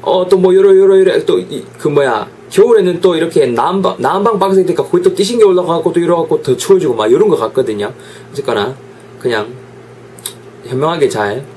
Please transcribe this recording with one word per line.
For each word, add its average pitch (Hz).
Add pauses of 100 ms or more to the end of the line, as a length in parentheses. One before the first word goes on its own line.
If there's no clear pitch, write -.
어, 180
또 196
뭐 185
요러, 196
요러, 190
요러 185
또 -
이, - (140)
그 156
뭐야 135 (220)
겨울에는 190
또 180
이렇게 165
난방, 160
난방 196
박스 190
있으니까 165
거기 175
또 185
뛰신 220
게 220
올라가갖고 175
또 175
이래갖고 165
더 131
추워지고 160
막 107
요런 180
거 151
같거든요. 110 (360)
어쨌거나 110 (440)
그냥 110 (1200)
현명하게 147
잘 110 (120)